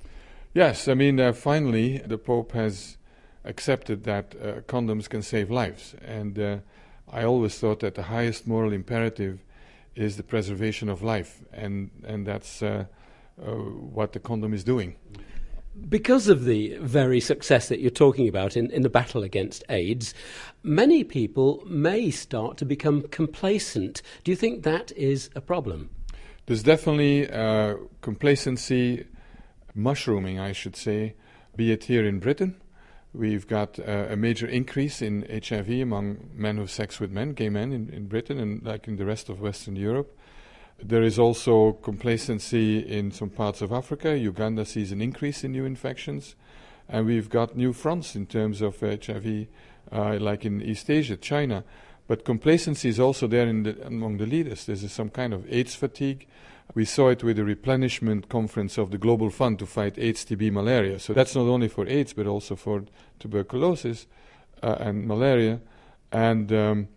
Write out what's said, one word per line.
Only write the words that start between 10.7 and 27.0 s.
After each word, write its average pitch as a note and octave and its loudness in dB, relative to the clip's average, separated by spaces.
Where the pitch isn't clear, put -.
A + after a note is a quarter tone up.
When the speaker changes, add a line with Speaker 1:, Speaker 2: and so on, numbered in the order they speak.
Speaker 1:
of F#2+ -4
life, A2 -2
and, G2 -6
and G#2 -6
that's, G#2 -8
uh, G#2 -2
uh, - -10
what A2 -6
the G2 -10
condom A2 -4
is F#2+ -6
doing. G#2+ 0
Speaker 2:
Because A3 6
of C3+ 8
the A2 2
very B2+ 4
success C#3 2
that A#2+ -2
you're B2 2
talking C3+ 6
about G2 -2
in, A#2 2
in - 0
the B2+ 4
battle A#2 2
against F#2+ -4
aids, A2 -2
many A#3+ 6
people C3 2
may F3+ 0
start - -6
to - -6
become C#3+ 0
complacent. D#3+ -2
Do F3+ 2
you F3 2
think A3+ 0
that D#3 -2
is C3+ 0
a C3 -8
problem? G#2 -4
Speaker 1:
There's A2+ 0
definitely, D3 4